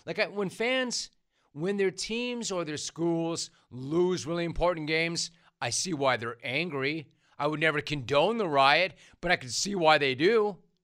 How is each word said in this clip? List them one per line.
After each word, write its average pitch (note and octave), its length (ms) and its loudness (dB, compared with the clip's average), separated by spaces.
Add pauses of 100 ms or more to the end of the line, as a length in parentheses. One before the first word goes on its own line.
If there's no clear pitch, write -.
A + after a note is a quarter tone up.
Like, E3 140 -4
I, G3 80 0
when G3 220 -4
fans, B3 640 -4 (420)
when F#3 240 -4
their G3 140 2
teams A#3 600 -6
or F3 140 -4
their D3+ 120 -6
schools E3 720 -4 (200)
lose D3+ 540 0
really E3+ 200 -4
important D#3+ 420 -2
games, E3 440 -2 (300)
I B2+ 80 -2
see F3 240 -4
why C3+ 240 2
they're A#2 260 -8
angry. C#3+ 640 -4 (320)
I C#3+ 60 0
would D3+ 140 -2
never D3+ 220 2
condone D3 560 0
the G#3 100 -2
riot, D3 480 4 (260)
but F3 80 0
I F3 60 4
can C3 140 -4
see G3 260 -4
why D#3 240 6
they C3+ 160 2
do. G#3 420 2 (260)